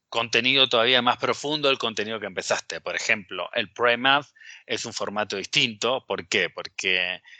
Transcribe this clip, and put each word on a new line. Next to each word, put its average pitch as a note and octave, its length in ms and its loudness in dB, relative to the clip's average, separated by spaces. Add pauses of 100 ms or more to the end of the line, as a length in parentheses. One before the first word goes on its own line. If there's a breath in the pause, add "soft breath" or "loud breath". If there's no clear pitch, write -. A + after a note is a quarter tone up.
contenido A#2+ 600 2
todavía B2 320 4
más A#2+ 160 2
profundo C#3+ 500 -2
del C3+ 100 2
contenido A2 420 -4
que G2+ 80 -6
empezaste. F#2 540 -4
Por F2 140 -6
ejemplo, F#2 580 -4
el G#2+ 200 -4
Pride A#2+ 240 2
Month C3+ 300 2 (380 loud breath)
es - 200 -6
un A2+ 80 -8
formato G#2 420 -4
distinto. A#2 720 -2
¿Por F#2 220 -6
qué? F#2 200 2
Porque F2+ 720 -4 (180 loud breath)